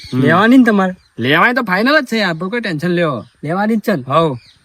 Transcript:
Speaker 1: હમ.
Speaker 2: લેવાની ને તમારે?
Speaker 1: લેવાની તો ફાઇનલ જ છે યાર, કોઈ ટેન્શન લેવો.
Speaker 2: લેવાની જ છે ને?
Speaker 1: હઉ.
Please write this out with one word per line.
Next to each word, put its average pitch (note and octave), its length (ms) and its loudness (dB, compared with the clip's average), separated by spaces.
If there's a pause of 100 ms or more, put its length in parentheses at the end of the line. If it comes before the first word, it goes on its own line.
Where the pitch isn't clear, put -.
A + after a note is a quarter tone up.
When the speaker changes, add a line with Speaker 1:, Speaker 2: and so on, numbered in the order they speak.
(120)
Speaker 1:
હમ. B2+ 100 -2
Speaker 2:
લેવાની G3+ 360 4
ને B3+ 60 8
તમારે? F#3+ 320 0 (220)
Speaker 1:
લેવાની D#3+ 360 2
તો B3+ 100 -2
ફાઇનલ A3+ 380 0
જ B3+ 40 -6
છે A3+ 120 -4
યાર, F#3 180 -2
કોઈ F#3+ 260 -6
ટેન્શન F3 260 -6
લેવો. E3 380 -2 (180)
Speaker 2:
લેવાની G3+ 320 -2
જ G#3+ 40 -2
છે G3+ 160 -2
ને? C3 120 -6
Speaker 1:
હઉ. D3 300 0 (280)